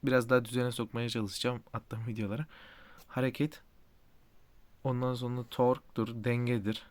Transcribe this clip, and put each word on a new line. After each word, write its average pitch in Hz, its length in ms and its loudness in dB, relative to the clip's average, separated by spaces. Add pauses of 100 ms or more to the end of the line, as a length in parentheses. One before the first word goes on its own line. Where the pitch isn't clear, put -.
Biraz 127 260 4
daha 123 160 6
düzene 123 260 0
sokmaya 120 380 -4
çalışacağım 117 540 -2 (100)
attığım 113 340 -6
videolara. 110 380 -4 (640)
Hareket. 131 540 -2 (1200)
Ondan 127 300 0
sonra 123 360 -4
torktur, 117 760 0
dengedir. 120 680 0